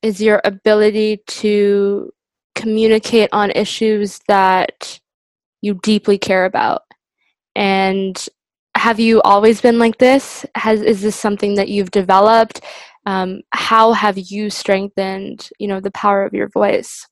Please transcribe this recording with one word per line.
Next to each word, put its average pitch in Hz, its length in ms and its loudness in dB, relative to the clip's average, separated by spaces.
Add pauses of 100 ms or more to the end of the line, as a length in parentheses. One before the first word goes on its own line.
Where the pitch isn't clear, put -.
is 208 200 -4
your 214 240 4
ability 214 800 0
to 202 840 -2 (420)
communicate 220 800 0
on 208 180 0
issues 208 760 -2
that 190 720 -2 (640)
you 208 120 -4 (100)
deeply 208 340 2
care 185 280 0
about. - 380 -2 (720)
And 190 680 -2 (520)
have 220 240 0
you 226 240 4
always 208 380 4
been 233 180 4
like 226 180 2
this? 254 480 2 (100)
Has, 220 260 0
is 214 200 0
this 208 140 -2
something 202 400 -2
that 196 140 -2
you've 202 220 -4
developed? 208 680 4 (460)
Um, 190 340 -6 (100)
how 226 420 2
have 214 240 0
you 202 320 -8
strengthened, 196 1080 -6
you 208 100 -8
know, 196 120 -4
the 196 120 -8
power 202 320 0
of 208 100 -6
your 202 160 -4
voice? - 640 -4